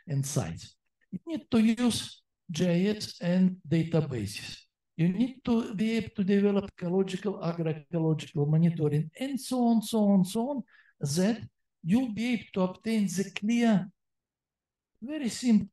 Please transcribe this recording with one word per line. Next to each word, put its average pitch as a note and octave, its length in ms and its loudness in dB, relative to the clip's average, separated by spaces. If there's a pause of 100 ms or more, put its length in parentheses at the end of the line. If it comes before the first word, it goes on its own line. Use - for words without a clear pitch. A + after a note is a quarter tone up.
and C#3 180 -2
size. F2+ 500 -6 (360)
You F#3 160 -10
need D#4 240 -8
to B3 80 2
use A3+ 640 0 (280)
J F3+ 460 2
S - 240 -12
and F#3 380 2 (100)
databases. D3 920 -2 (380)
You E3 140 2
need A#3+ 360 -2
to A#3 280 0
be A3 240 0
able A3 180 -4
to G3+ 80 -2
develop G3+ 420 4
ecological, F#3+ 760 -2
agroecological D#3+ 1080 -2
monitoring, D#3 640 2 (100)
and C4+ 200 -4
so B3+ 260 -2
on, A3+ 160 4
so A3 180 -2 (100)
on, G3 140 6
so A3+ 260 -2
on, C#4+ 140 -6 (360)
that F3+ 420 0 (420)
you'll A3+ 300 2
be A#3 200 -2
able A3+ 100 -4 (100)
to F#3+ 80 0
obtain G3+ 460 0
the F#3+ 280 -4
clear, A3+ 540 2 (1120)
very C#4+ 280 -4
simple A3 440 2